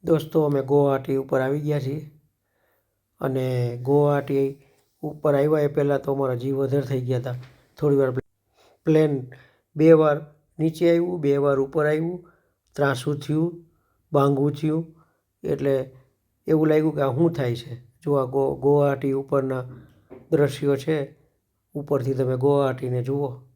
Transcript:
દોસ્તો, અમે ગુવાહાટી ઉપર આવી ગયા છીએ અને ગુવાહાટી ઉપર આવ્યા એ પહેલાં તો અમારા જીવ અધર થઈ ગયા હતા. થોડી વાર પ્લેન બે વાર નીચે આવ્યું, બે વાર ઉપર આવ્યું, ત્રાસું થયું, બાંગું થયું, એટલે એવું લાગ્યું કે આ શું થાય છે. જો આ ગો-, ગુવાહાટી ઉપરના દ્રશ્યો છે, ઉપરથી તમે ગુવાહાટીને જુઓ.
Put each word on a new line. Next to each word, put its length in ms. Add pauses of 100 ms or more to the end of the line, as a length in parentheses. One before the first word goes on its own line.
(160)
દોસ્તો, 280
અમે 180
ગુવાહાટી 540
ઉપર 240
આવી 200
ગયા 200
છીએ 300 (1080)
અને 640
ગુવાહાટી 800 (400)
ઉપર 320
આવ્યા 260
એ 60
પહેલાં 340
તો 120
અમારા 220
જીવ 280
અધર 180
થઈ 200
ગયા 180
હતા. 160 (460)
થોડી 160
વાર 140 (760)
પ્લેન 460 (460)
બે 160
વાર 280 (380)
નીચે 320
આવ્યું, 300
બે 160
વાર 220
ઉપર 280
આવ્યું, 460 (420)
ત્રાસું 440
થયું, 460 (480)
બાંગું 400
થયું, 540 (380)
એટલે 460 (560)
એવું 220
લાગ્યું 260
કે 80
આ 100
શું 200
થાય 240
છે. 180 (300)
જો 100
આ 100
ગો-, 320
ગુવાહાટી 560
ઉપરના 500 (680)
દ્રશ્યો 460
છે, 400 (580)
ઉપરથી 400
તમે 220
ગુવાહાટીને 680
જુઓ. 380 (140)